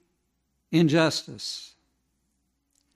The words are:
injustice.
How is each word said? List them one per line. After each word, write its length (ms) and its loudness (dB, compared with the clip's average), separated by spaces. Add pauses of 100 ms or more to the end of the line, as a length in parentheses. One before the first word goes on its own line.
(680)
injustice. 1080 0 (1200)